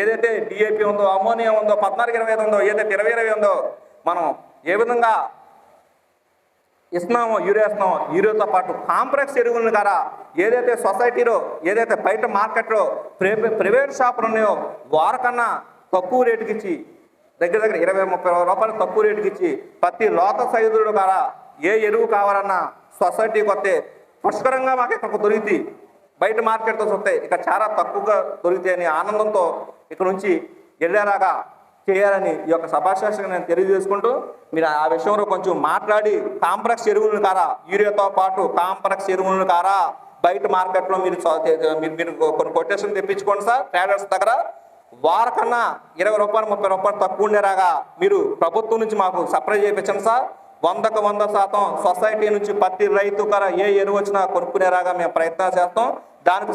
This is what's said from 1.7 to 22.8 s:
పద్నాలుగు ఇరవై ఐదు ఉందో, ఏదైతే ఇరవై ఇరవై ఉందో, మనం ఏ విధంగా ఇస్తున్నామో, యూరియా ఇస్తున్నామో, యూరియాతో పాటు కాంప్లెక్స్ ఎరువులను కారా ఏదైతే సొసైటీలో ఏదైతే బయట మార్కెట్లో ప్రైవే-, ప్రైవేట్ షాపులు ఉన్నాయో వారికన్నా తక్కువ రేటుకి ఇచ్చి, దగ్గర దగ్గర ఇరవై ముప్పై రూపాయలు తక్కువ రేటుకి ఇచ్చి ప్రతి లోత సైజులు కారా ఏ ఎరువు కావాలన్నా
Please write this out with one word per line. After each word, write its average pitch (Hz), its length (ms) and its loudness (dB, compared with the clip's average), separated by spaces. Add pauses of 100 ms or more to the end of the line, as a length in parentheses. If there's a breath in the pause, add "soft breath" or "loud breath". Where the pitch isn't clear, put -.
పద్నాలుగు 233 340 -2
ఇరవై 220 160 0
ఐదు 214 100 -2
ఉందో, 208 140 2 (100)
ఏదైతే 214 280 -2
ఇరవై 220 180 0
ఇరవై 226 200 0
ఉందో, 202 180 2 (540)
మనం 175 160 -2 (480)
ఏ 202 100 2
విధంగా 233 320 2 (1800)
ఇస్తున్నామో, 233 440 0 (100)
యూరియా 208 220 2
ఇస్తున్నామో, 196 280 0 (200)
యూరియాతో 214 300 2 (100)
పాటు 180 160 0 (180)
కాంప్లెక్స్ 269 500 0
ఎరువులను 233 360 0
కారా 202 200 2 (480)
ఏదైతే 240 300 2 (100)
సొసైటీలో 233 540 2 (320)
ఏదైతే 226 240 2 (140)
బయట 214 180 0 (140)
మార్కెట్లో 220 420 0 (380)
ప్రైవే-, 220 400 0
ప్రైవేట్ 254 400 2
షాపులు 240 300 0
ఉన్నాయో 220 220 2 (440)
వారికన్నా 240 520 0 (460)
తక్కువ 185 340 2
రేటుకి 220 280 -2
ఇచ్చి, 185 180 -6 (680)
దగ్గర 175 220 2
దగ్గర 214 220 0
ఇరవై 190 280 2
ముప్పై 180 180 0 (200)
రూపాయలు 220 320 0
తక్కువ 214 240 0
రేటుకి 208 240 0
ఇచ్చి 185 200 -2 (300)
ప్రతి 180 260 0 (120)
లోత 202 220 2 (120)
సైజులు 220 460 2
కారా 190 200 2 (520)
ఏ - 20 2 (160)
ఎరువు 226 260 2
కావాలన్నా 196 460 0 (400)